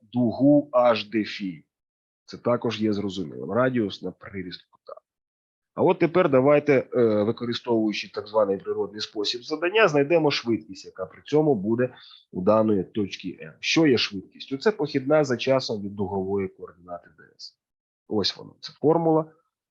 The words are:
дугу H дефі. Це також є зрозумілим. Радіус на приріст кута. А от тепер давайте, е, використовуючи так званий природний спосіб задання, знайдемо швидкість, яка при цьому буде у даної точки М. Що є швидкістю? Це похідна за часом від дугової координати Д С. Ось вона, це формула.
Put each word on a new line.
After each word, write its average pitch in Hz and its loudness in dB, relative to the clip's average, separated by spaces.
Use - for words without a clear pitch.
дугу 123 4
H 113 2
дефі. 98 -6
Це - -16
також 117 -2
є 110 2
зрозумілим. 90 -6
Радіус 120 0
на 90 -8
приріст 90 -14
кута. - -20
А - -2
от 175 2
тепер 170 2
давайте, 143 4
е, 110 4
використовуючи 110 -2
так 101 -10
званий 101 0
природний 104 -6
спосіб 107 -6
задання, 175 2
знайдемо 147 2
швидкість, - -4
яка 92 -12
при - -20
цьому 151 2
буде 113 -2
у 92 -6
даної 104 2
точки 95 -8
М. 80 -16
Що - 2
є 123 4
швидкістю? - -8
Це 214 0
похідна 147 0
за 123 0
часом 127 -2
від 101 -10
дугової 98 -4
координати 87 -16
Д - -20
С. - -20
Ось 101 -2
вона, - -18
це - -18
формула. 160 2